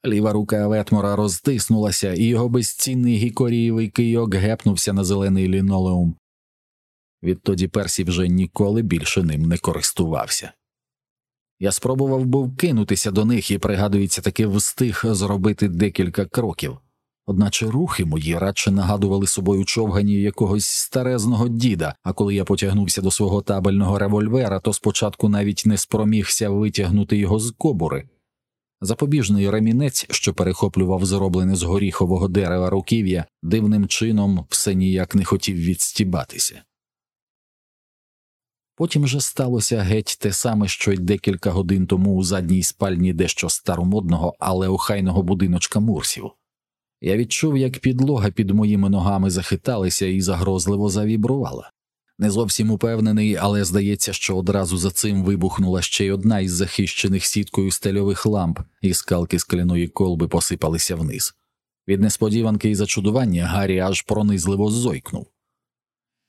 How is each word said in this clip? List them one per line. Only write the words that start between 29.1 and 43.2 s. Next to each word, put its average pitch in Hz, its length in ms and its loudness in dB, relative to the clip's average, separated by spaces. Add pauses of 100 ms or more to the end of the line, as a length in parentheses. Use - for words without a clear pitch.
ремінець, 113 600 0
що - 240 -2
перехоплював 92 720 0
зроблене 95 500 2
з 87 80 -2
горіхового 92 640 0
дерева 90 420 0
руків'я, 95 560 0 (180)
дивним 104 440 2
чином 101 640 0
все - 260 0
ніяк 92 400 0
не 95 100 4
хотів 98 320 0
відстібатися. 87 1040 -2 (2250)
Потім 151 320 0
же 135 140 -2
сталося 123 600 0
геть 101 380 0
те 104 140 -2
саме, 107 340 0
що - 240 -2
й 98 60 2
декілька 95 540 0
годин 92 360 2
тому 95 280 2
у 92 80 0
задній 90 400 0
спальні 92 500 0
дещо 85 360 -2